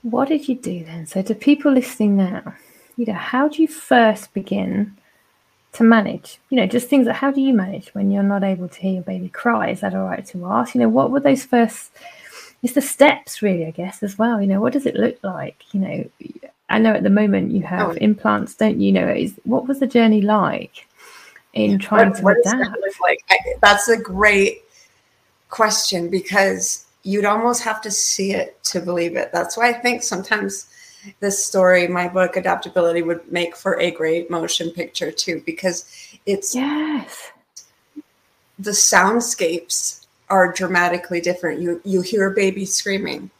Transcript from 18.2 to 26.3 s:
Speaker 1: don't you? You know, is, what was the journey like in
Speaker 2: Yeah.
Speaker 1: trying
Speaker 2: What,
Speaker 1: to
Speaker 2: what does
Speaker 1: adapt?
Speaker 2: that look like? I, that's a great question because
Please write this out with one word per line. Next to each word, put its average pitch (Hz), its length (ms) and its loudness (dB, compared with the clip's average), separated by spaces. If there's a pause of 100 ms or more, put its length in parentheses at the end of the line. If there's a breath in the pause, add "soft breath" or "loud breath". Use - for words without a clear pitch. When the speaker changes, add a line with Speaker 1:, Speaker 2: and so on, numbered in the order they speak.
Speaker 1:
don't 214 240 0
you? 196 100 2
You 196 40 4
know, 180 160 2
is, - 260 -2 (100)
what 254 220 -2
was 277 140 -4
the 269 60 2
journey 226 340 4
like - 680 0 (680 loud breath)
in 208 180 2
Speaker 2:
Yeah. 196 60 2
Speaker 1:
trying 196 320 4
Speaker 2:
What, 190 80 -6
Speaker 1:
to 180 60 -4
Speaker 2:
what 196 180 6
does 208 100 2
Speaker 1:
adapt? 254 200 -2
Speaker 2:
that - 80 -8
look 392 200 -6
like? - 180 0 (120)
I, - 60 6 (260)
that's 202 260 6
a 226 80 4
great 202 680 2 (880 soft breath)
question 196 600 0
because 190 800 0 (180)